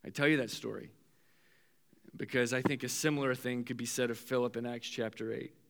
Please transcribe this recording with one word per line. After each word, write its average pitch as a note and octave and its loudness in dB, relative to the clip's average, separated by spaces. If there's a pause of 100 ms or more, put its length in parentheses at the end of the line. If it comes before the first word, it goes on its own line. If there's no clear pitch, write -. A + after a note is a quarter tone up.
I - -10
tell C#3+ 2
you D#3 6
that A#2+ 0
story G#2+ -6 (1300)
because B2 2
I C3 2
think C3 2
a B2+ -4
similar C#3+ 2
thing B2 -2
could B2 -4
be A#2+ -4
said A#2+ 0
of A2+ -2
Philip A#2+ 2
in A#2 -2
Acts A#2+ -6
chapter A2+ -4
eight. B2 -6 (160)